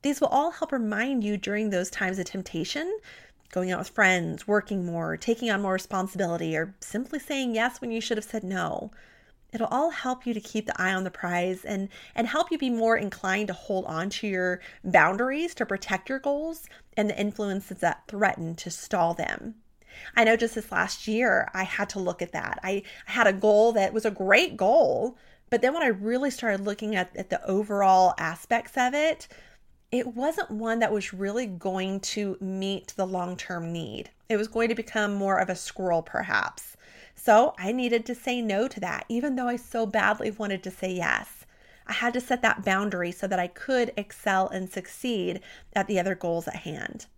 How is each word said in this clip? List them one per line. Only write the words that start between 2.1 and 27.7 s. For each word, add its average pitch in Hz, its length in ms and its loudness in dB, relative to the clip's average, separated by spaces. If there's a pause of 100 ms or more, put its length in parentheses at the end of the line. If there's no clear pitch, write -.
of 175 80 -2
temptation, 294 720 -4 (540)
going 185 180 -2
out 180 80 -2
with - 120 -8
friends, 185 580 2
working 202 360 2
more, 165 320 -2
taking 233 360 0
on 202 100 0
more 190 120 2
responsibility, 180 800 -2
or 165 240 -4
simply 269 400 -6
saying 262 340 -2
yes 233 260 0
when 240 120 -6
you 226 80 -2
should 220 160 -2
have 214 80 -4
said - 180 -6
no. 185 480 -4 (600)
It'll 226 140 -2
all 294 240 2
help 254 340 -4
you 240 80 -2
to 214 80 -2
keep 214 240 -4
the - 160 -4
eye 185 140 0
on 190 100 -2
the 180 60 -4
prize 180 520 -2
and, 196 280 -4 (240)
and 226 120 0
help 302 240 0
you 330 60 0
be 262 140 0
more 226 260 4
inclined 196 520 -2
to 185 40 -4
hold 185 320 -4
on 165 240 -4
to - 180 -6
your 180 360 0 (200)
boundaries 202 760 4
to 233 100 -2
protect 196 420 -4
your 269 120 -4
goals 302 440 -4 (320)
and 208 140 2
the - 100 -4
influences 202 600 -4
that - 280 0
threaten 185 460 -2
to 165 160 -10
stall 170 420 0
them. - 440 -6 (600)
I 233 80 8
know 226 140 8
just 226 160 0
this 208 180 -8
last - 340 -2
year, 220 460 2
I 190 120 -2
had - 260 -4
to - 80 -6
look 180 240 -2
at 170 100 -8
that. - 300 -6
I 196 220 -2 (200)
had 226 220 2
a 196 80 6
goal 214 380 6
that 196 200 4
was 220 140 0
a 214 40 2
great 202 460 4
goal, 220 640 4 (320)
but 233 100 4
then 254 140 4
when 330 80 0
I 277 60 4
really 233 420 0
started 202 340 -2
looking 208 320 -2
at, 185 180 -2
at 190 140 -8
the - 160 -2
overall 190 720 6